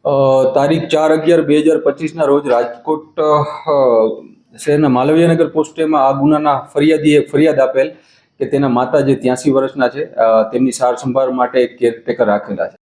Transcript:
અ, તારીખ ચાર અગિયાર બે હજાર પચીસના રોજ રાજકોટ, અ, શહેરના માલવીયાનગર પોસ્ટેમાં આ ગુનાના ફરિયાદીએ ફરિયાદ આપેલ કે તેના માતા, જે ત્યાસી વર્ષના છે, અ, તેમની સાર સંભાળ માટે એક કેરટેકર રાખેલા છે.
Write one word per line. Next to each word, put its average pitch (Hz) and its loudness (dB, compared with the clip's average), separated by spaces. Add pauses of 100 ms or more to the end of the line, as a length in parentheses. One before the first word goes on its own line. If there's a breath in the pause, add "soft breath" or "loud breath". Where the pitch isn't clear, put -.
અ, 135 2 (120)
તારીખ 151 0
ચાર 156 0
અગિયાર 156 2
બે 147 0
હજાર 151 2
પચીસના 151 -4
રોજ 143 0
રાજકોટ, 123 -4
અ, 151 -2 (880)
શહેરના 147 2
માલવીયાનગર 160 2
પોસ્ટેમાં 156 0
આ 135 2
ગુનાના 143 0
ફરિયાદીએ 151 2
ફરિયાદ 147 0
આપેલ 131 0 (480 soft breath)
કે 135 -4
તેના 139 -2
માતા, 127 0
જે 135 0
ત્યાસી 127 -2
વર્ષના 135 0
છે, 139 -6
અ, 113 2 (100)
તેમની 123 0
સાર 123 -2
સંભાળ 131 -2
માટે 127 -2
એક 120 -4
કેરટેકર 117 -2
રાખેલા 104 -4
છે. - -16